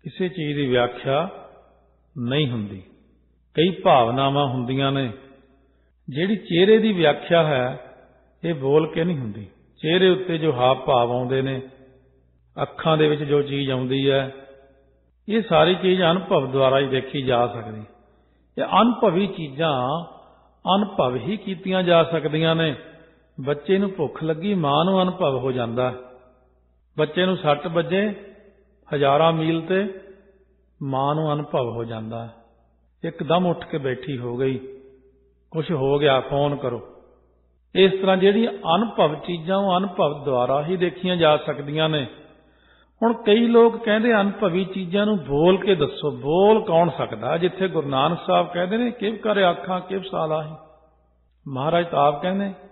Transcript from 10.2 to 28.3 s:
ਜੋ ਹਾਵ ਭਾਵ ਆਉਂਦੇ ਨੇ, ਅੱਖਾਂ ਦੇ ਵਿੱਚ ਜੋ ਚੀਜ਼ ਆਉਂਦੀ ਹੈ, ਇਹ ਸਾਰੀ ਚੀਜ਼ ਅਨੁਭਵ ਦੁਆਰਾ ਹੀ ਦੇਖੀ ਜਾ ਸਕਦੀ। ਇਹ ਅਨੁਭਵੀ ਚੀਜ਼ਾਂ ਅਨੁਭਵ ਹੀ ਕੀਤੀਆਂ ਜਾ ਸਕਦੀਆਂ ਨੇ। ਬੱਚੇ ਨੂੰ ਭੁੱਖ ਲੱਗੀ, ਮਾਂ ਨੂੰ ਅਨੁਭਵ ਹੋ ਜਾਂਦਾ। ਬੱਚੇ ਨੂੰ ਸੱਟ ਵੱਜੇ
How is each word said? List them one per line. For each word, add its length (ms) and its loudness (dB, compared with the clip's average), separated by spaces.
ਜੋ 140 0
ਹਾਵ 260 2
ਭਾਵ 340 2
ਆਉਂਦੇ 300 -2
ਨੇ, 200 -4
ਅੱਖਾਂ 360 0
ਦੇ 120 4
ਵਿੱਚ 140 0
ਜੋ 180 2
ਚੀਜ਼ 300 -4
ਆਉਂਦੀ 400 0
ਹੈ, 200 0
ਇਹ 120 2
ਸਾਰੀ 340 4
ਚੀਜ਼ 260 2
ਅਨੁਭਵ 500 2
ਦੁਆਰਾ 280 2
ਹੀ 80 0
ਦੇਖੀ 340 -4
ਜਾ 260 2
ਸਕਦੀ। 360 -10
ਇਹ 240 2
ਅਨੁਭਵੀ 460 2
ਚੀਜ਼ਾਂ 800 -4
ਅਨੁਭਵ 400 -2
ਹੀ 220 -6
ਕੀਤੀਆਂ 460 -4
ਜਾ 200 6
ਸਕਦੀਆਂ 520 0
ਨੇ। 200 0
ਬੱਚੇ 320 0
ਨੂੰ 200 0
ਭੁੱਖ 260 -4
ਲੱਗੀ, 300 -2
ਮਾਂ 320 2
ਨੂੰ 160 2
ਅਨੁਭਵ 360 0
ਹੋ 140 -2
ਜਾਂਦਾ। 420 -2
ਬੱਚੇ 280 0
ਨੂੰ 120 0
ਸੱਟ 300 0
ਵੱਜੇ 460 0